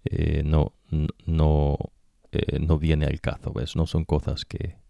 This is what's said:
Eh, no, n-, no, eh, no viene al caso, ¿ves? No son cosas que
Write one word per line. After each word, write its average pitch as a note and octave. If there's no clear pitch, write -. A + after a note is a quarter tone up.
Eh, D#2
no, D2+
n-, D#2
no, D2+
eh, -
no D#2+
viene D2+
al C#2
caso, -
¿ves? -
No D#2+
son E2
cosas D2+
que -